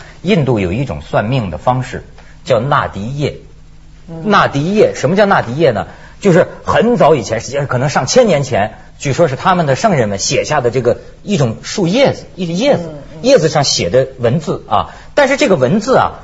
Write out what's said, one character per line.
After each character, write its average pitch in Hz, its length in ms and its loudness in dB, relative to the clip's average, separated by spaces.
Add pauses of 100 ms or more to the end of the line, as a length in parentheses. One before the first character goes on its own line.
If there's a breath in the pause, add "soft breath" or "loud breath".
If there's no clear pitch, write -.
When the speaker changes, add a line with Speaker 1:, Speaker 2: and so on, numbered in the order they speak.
(220 loud breath)
Speaker 1:
印 165 240 0
度 117 140 2
有 90 120 -2
一 127 140 -2
种 76 160 -8
算 120 240 -2
命 113 240 -2
的 - 80 -8
方 127 240 0
式， 92 220 -10 (400 soft breath)
叫 117 160 2
纳 131 280 0
迪 113 300 -10
叶。 139 220 -4 (720)
Speaker 2:
嗯。 165 200 -14
Speaker 1:
纳 180 180 4
迪 147 260 -2
叶， 196 220 4
什 131 140 -2
么 185 80 2
叫 208 80 4
纳 185 160 2
迪 113 160 -8
叶 151 140 4
呢？ 98 160 -4 (340 loud breath)
就 196 100 4
是 160 160 4 (160)
很 233 320 2
早 160 180 4
以 123 100 0
前， 113 440 -4
可 123 100 -2
能 139 120 0
上 147 180 0
千 247 180 4
年 156 160 2
前， 104 340 -2 (220 loud breath)
据 - 140 -4
说 170 160 2
是 131 80 -2
他 185 180 0
们 175 120 0
的 135 100 2
圣 196 200 2
人 117 120 2
们 101 100 -4
写 101 280 -2
下 147 160 0
的 120 100 0
这 127 100 -2
个 117 180 0 (240 loud breath)
一 202 120 -2
种 117 260 0
树 - 260 -4
叶 233 260 2
子， - 100 -12 (140)
一 175 200 -4
叶 254 200 2
子， 175 100 -6
Speaker 2:
嗯， 156 80 -12 (200)
嗯。 - 60 -16
Speaker 1:
叶 254 160 4
子 156 120 2
上 143 160 0
写 90 240 -2
的 127 180 2 (100)
文 120 220 0
字 156 300 -6
啊。 95 260 -2 (180 loud breath)
但 285 140 4
是 269 80 0
这 269 140 0
个 185 80 4
文 139 240 2
字 233 160 2
啊， 90 260 0